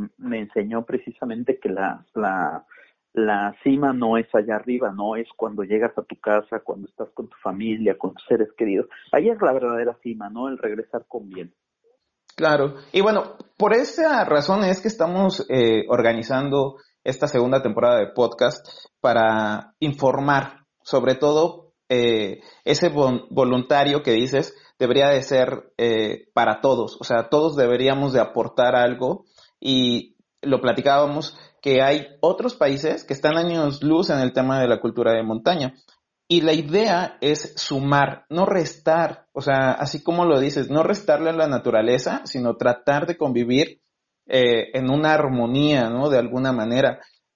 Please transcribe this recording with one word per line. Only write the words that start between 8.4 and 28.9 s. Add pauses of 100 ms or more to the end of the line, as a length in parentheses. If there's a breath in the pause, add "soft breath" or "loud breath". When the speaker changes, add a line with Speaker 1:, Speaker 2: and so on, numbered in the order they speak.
Speaker 1:
queridos. (240 loud breath)
Ahí
es
la
verdadera
cima,
¿no?
El
regresar
con
bien. (840)
Speaker 2:
Claro. (160 loud breath)
Y
bueno, (220)
por
esa
razón
es
que
estamos,
eh,
organizando (260 loud breath)
esta
segunda
temporada
de
podcast (320 loud breath)
para
informar, (180)
sobre
todo, (160)
eh, (260 loud breath)
ese
vol-,
voluntario
que
dices (220 soft breath)
debería
de
ser,
eh,
para
todos.
O
sea,
todos
deberíamos
de
aportar
algo (340 soft breath)